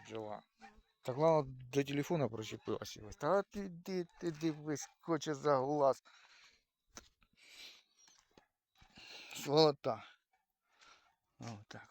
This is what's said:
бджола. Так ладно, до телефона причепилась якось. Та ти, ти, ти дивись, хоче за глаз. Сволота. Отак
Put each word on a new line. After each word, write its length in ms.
бджола. 360
Так 160
ладно, 360
до 100
телефона 460
причепилась 680
якось. 180
Та 280
ти, 280
ти, 220
ти 120
дивись, 580
хоче 320
за 240
глаз. 460
Сволота. 680
Отак 520